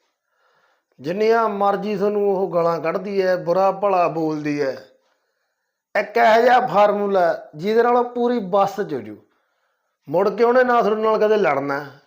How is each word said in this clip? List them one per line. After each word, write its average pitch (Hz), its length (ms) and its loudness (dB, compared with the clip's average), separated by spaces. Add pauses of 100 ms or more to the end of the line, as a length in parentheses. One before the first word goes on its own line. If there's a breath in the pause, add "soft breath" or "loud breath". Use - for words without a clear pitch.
(1000)
ਜਿੰਨੀਆਂ 214 480 0
ਮਰਜ਼ੀ 202 480 -2
ਤੁਹਾਨੂੰ 202 400 0
ਉਹ 180 180 -4
ਗਾਲਾਂ 170 260 0
ਕੱਢਦੀ 190 420 -4
ਹੈ, 185 140 2
ਬੁਰਾ 175 360 0
ਭਲਾ 185 360 0
ਬੋਲਦੀ 151 540 -4
ਹੈ, 131 280 -6 (1080)
ਇੱਕ 208 160 -6
ਇਹੋ 233 260 4
ਜਿਹਾ 247 240 4
ਫਾਰਮੂਲਾ 196 880 0
ਜਿਹਦੇ 208 280 0
ਨਾਲ 240 140 2
ਉਹ 247 80 2
ਪੂਰੀ 240 340 -2
ਬੱਸ 196 420 0
ਚ 160 140 -6
ਹੋ 123 60 -6
ਜੂ। 104 160 -14 (920)
ਮੁੜ 180 200 0
ਕੇ 202 160 0
ਉਹਨੇ 247 200 4
ਨਾ 240 180 2
ਤੁਹਾਡੇ 214 200 -2
ਨਾਲ 220 160 0
ਕਦੇ 214 180 2
ਲੜਨਾ, 143 500 -2 (200)